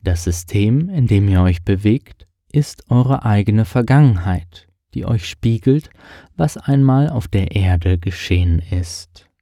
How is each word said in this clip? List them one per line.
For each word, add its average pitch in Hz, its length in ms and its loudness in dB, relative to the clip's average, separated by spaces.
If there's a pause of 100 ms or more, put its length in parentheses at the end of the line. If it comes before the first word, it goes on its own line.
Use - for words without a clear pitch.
Das 87 200 -2
System, 107 640 -2
in 147 180 0
dem 101 200 2
ihr 95 140 2
euch 87 220 0
bewegt, 104 640 -2 (240)
ist - 380 -4
eure 123 360 2
eigene 107 400 2
Vergangenheit, 110 1000 0 (260)
die - 120 -8
euch 110 220 -4
spiegelt, 123 640 -2 (480)
was - 180 -2
einmal 139 540 2
auf 120 180 -6
der - 280 -4
Erde 92 420 0
geschehen 87 600 -2
ist. - 720 -10 (120)